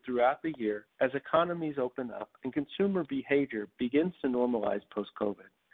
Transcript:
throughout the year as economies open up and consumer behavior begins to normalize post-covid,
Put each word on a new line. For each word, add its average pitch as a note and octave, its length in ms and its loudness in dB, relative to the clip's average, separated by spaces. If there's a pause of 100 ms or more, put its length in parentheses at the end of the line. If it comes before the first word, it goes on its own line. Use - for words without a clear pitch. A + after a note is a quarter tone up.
throughout B2 380 2
the D#3+ 160 -4
year G#2+ 280 -2 (140)
as C3 140 2
economies D#3+ 680 0
open B2 300 -4
up G2+ 200 -10 (120)
and B2+ 100 -4
consumer F#3 560 0
behavior C3+ 600 0 (100)
begins C#3+ 340 2 (100)
to C#3+ 40 0
normalize A#2+ 540 2 (120)
post-covid, G#2 600 -4 (220)